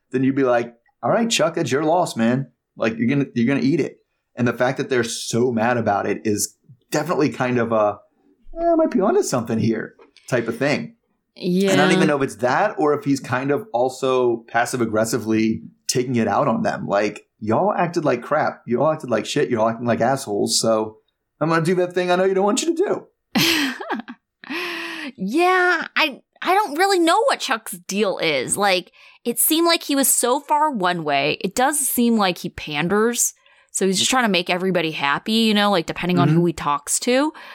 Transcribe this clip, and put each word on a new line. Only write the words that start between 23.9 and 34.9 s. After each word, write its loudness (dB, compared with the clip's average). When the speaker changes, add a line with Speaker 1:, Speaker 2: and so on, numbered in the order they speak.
Speaker 2:
Yeah, 2
I, -2
I 0
don't 0
really 2
know 4
what 0
Chuck's -6
deal -2
is. -2
Like, 0
it -2
seemed 2
like 2
he -2
was 4
so 2
far 0
one -2
way. 0
It -4
does 0
seem 2
like 0
he -8
panders. -2
So -2
he's 0
just 0
trying 2
to 2
make 0
everybody 0